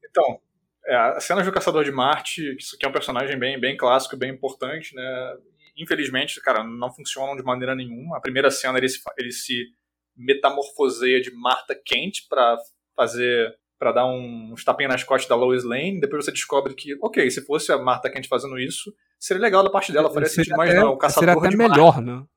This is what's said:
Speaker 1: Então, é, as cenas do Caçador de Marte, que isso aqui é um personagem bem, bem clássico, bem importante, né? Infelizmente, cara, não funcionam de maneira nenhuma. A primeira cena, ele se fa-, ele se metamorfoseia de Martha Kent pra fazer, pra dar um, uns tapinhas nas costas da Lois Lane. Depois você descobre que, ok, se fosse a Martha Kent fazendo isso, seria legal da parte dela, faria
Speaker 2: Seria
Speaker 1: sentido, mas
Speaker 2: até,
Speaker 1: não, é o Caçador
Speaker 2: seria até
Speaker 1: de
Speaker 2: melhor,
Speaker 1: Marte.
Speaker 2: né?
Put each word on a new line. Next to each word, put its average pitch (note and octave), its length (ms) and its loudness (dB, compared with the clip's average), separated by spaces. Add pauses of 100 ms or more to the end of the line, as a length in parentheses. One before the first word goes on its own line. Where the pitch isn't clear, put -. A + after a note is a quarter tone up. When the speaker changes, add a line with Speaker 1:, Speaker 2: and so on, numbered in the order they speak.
Speaker 1:
Então, C#3 360 0 (460)
é, C3 100 0
as B2 280 2
cenas F3+ 220 0
do F#3+ 60 -2
Caçador E3 320 0
de C#3+ 80 -2
Marte, C3+ 500 -2 (140)
que - 80 -18
isso - 120 -14
aqui - 100 -6
é C3+ 40 0
um C#3 40 -10
personagem C3+ 440 -4
bem, C3 220 -4
bem C3+ 180 -2
clássico, C3 400 2
bem B2+ 140 -6
importante, C#3 640 -10
né? B2+ 420 -10 (400)
Infelizmente, D3 640 -4
cara, A2 220 0
não A#2+ 280 -8
funcionam C3+ 440 -8
de C3 80 -12
maneira B2+ 320 -4
nenhuma. C3 420 -10
A - 40 -10
primeira C3+ 280 2
cena, C3 280 -2
ele B2+ 120 2
se B2+ 120 -8
fa-, - 160 -14
ele B2 140 -8
se A#2+ 340 -6 (500)
metamorfoseia B2+ 1040 0
de B2+ 100 -8
Martha B2 440 -2 (100)
Kent D3 420 -4
pra A#2 300 4 (380)
fazer, A#2+ 600 0 (220)
pra A#2+ 140 0
dar A#2+ 160 2
um, A#2+ 440 -8
uns A2+ 120 -16
tapinhas C3 280 0
nas B2+ 120 0
costas C3 260 0
da B2 60 6
Lois B2+ 280 2
Lane. D3 380 -4
Depois D3 240 -4
você E3 60 -4
descobre C#3 420 -2
que, C#3+ 280 -12
ok, D#3 280 0
se C3+ 160 -8
fosse D#3 260 -2
a D3 60 2
Martha B2 320 0
Kent C3 180 -10
fazendo C3 300 -4
isso, D#3+ 340 -8 (280)
seria F#3+ 220 -2
legal G3 220 6
da F#3+ 60 4
parte F#3+ 220 -2
dela, D3+ 200 4
faria D3+ 160 0
Speaker 2:
Seria D#3+ 180 2
Speaker 1:
sentido, - 120 -2
mas E3+ 140 4
Speaker 2:
até, F3+ 80 6
Speaker 1:
não, G3 80 6
é - 40 4
o C3+ 60 -2
Caçador D3+ 320 4
Speaker 2:
seria E3+ 100 6
até F3 100 2
Speaker 1:
de G3+ 80 2
Speaker 2:
melhor, D#3+ 440 8
Speaker 1:
Marte. A#2+ 80 -6
Speaker 2:
né? B2+ 160 -10 (120)